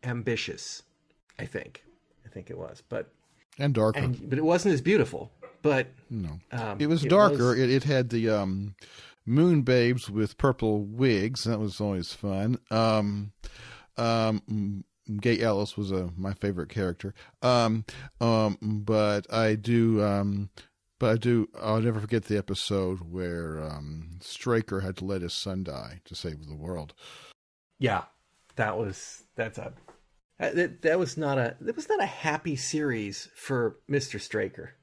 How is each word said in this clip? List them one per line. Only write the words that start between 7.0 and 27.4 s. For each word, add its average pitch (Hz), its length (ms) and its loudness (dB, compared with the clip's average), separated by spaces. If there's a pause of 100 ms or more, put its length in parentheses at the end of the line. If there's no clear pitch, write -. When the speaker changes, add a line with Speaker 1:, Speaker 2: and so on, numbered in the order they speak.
Speaker 1:
it - 40 0
Speaker 2:
darker. 147 420 6
Speaker 1:
was 120 80 4
Speaker 2:
It, 127 100 4
it 131 140 4
had 131 260 2
the, 113 200 2
um, 101 460 0 (500)
moon 156 360 6
babes 123 480 4
with 104 280 -2
purple 110 460 2
wigs. 113 600 0
That 110 160 0
was 104 220 -4
always 98 320 -4
fun. 101 440 -2 (140)
Um, 107 600 0 (680)
um, 113 520 2
m-, 101 340 -4 (380)
Gay 117 200 2
Ellis 104 360 0
was, 101 140 -2
uh, 92 260 -2
my 98 160 -4
favorite 95 360 -2
character. 95 440 -2 (280)
Um, 113 420 2 (380)
um, 110 400 2
but 104 680 0
I 110 240 2
do, 113 480 4
um, 101 460 0 (500)
but 127 120 2
I 113 60 4
do, 117 300 2 (140)
I'll 110 200 2
never 113 180 0
forget 104 260 -2
the 104 120 0
episode 95 640 -2 (100)
where, 85 500 -6
um, 78 600 -10
Straker 113 600 -2
had 95 160 -4
to 92 80 -6
let 95 160 -2
his 87 120 -6
son 95 300 -4
die 69 420 -10
to 85 100 -16
save 76 320 -10
the 76 80 -12
world. 78 380 -10 (840)